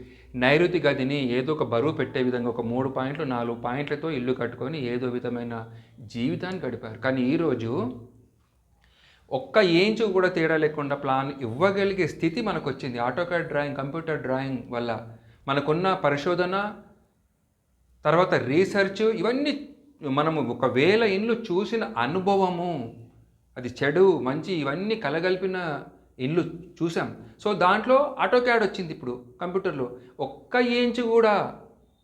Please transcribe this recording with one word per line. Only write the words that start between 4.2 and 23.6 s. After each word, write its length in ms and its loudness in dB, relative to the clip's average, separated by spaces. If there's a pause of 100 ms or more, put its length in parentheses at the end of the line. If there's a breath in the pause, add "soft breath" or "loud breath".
కట్టుకొని 540 -6
ఏదో 200 -2
విధమైన 600 -6 (300 loud breath)
జీవితాన్ని 600 -6
గడిపారు. 380 -8
కానీ 240 0
ఈరోజు 760 0 (1300 soft breath)
ఒక్క 260 -2
ఇంచు 480 4
కూడా 240 4
తేడా 280 2
లేకుండా 380 0
ప్లాన్ 460 -2
ఇవ్వగలిగే 640 2
స్థితి 340 -2
మనకు 280 -2
వచ్చింది. 300 -6
AutoCAD 420 -2
డ్రాయింగ్, 340 -2
కంప్యూటర్ 460 -4
డ్రాయింగ్ 360 -2 (120)
వల్ల 400 -4 (380 loud breath)
మనకున్న 460 2
పరిశోధన, 800 0 (1300)
తర్వాత 280 4
రీసెర్చ్, 680 2
ఇవన్నీ 680 0 (320)
మనము 500 0
ఒక 140 0
వేల 380 4
ఇండ్లు 300 0
చూసిన 640 -2
అనుభవము, 960 0 (600)
అది 260 -8